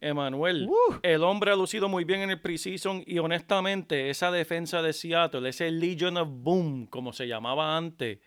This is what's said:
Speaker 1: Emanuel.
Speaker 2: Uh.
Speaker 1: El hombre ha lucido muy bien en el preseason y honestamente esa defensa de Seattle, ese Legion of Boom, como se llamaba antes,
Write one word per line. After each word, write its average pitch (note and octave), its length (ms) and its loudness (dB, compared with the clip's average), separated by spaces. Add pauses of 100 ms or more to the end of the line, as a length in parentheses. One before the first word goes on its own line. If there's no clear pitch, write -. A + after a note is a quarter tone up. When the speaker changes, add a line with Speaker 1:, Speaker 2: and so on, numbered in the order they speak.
Speaker 1:
Emanuel. D3 680 0
Speaker 2:
Uh. A4+ 340 4
Speaker 1:
El E3 200 4
hombre G3+ 280 2
ha G3+ 40 6
lucido G3 340 0
muy F3+ 140 0
bien F#3+ 180 0
en G3 100 -2
el F3 100 -2
preseason F#3 640 -4
y F3 140 -2
honestamente E3 880 0
esa F3+ 220 0
defensa E3+ 500 -2
de D#3 120 0
Seattle, D#3+ 560 0
ese E3 220 -2
Legion F3 460 0
of D#3+ 140 -2
Boom, C#3 560 0
como B2+ 260 -8
se B2+ 140 -6
llamaba C3+ 500 -2
antes, D#3+ 500 -6